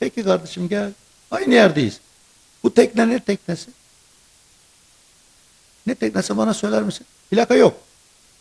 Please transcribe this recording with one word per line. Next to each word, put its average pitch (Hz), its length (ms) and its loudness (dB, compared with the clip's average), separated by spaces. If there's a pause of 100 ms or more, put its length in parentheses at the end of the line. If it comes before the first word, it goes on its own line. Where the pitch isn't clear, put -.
Peki 226 240 -6
kardeşim, 180 440 -2
gel. 202 240 -4 (380)
Aynı 277 240 0
yerdeyiz. 151 460 2 (640)
Bu - 120 0
tekne 226 340 4
ne 240 120 -2
teknesi? 196 500 -8 (2250)
Ne 247 80 -4
teknesi 214 420 -4
bana 220 180 0
söyler 214 280 -2
misin? - 240 -8 (240)
Plaka 226 240 0
yok. 165 260 4 (600)